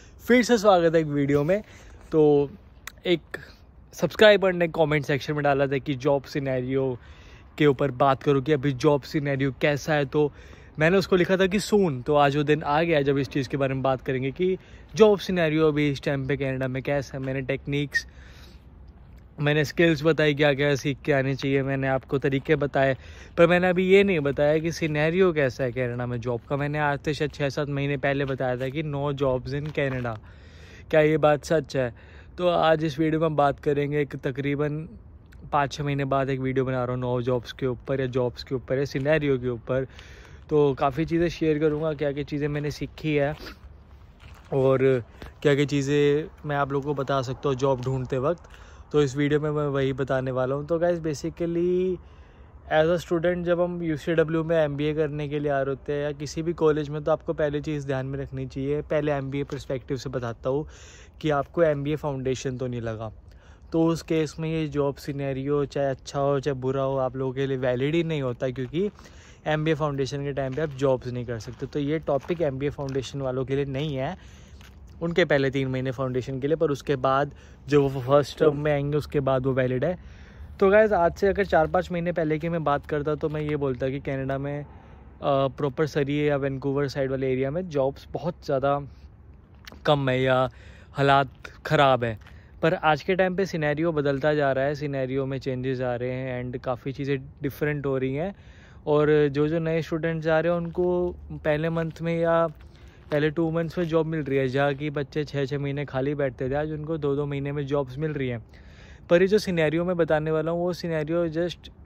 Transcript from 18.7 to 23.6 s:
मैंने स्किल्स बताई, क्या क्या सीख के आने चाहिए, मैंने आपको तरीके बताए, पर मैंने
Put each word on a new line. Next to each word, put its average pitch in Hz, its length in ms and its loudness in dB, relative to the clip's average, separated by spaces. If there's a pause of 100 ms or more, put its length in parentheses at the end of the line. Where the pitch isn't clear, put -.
मैंने 147 260 2
स्किल्स 165 380 2
बताई, 151 300 4
क्या 147 200 4
क्या 143 220 2
सीख 135 300 -4
के 147 80 2
आने 135 220 2
चाहिए, 135 280 0
मैंने 135 240 -2
आपको 135 300 -2
तरीके 135 380 0
बताए, 135 400 2 (420)
पर 170 100 8
मैंने 180 220 4